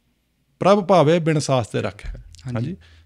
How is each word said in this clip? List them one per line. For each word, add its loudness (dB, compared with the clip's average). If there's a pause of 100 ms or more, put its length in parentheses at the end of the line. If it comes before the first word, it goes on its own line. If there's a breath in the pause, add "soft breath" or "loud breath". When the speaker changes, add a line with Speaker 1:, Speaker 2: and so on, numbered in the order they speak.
(600)
Speaker 1:
ਪ੍ਰਭ 2
ਭਾਵੇ 4
ਬਿਨ -2
ਸਾਸ -2
ਤੇ -4
ਰੱਖੇ। -8
Speaker 2:
ਹਾਂਜੀ। -12
Speaker 1:
ਹਾਂਜੀ, -6 (300 soft breath)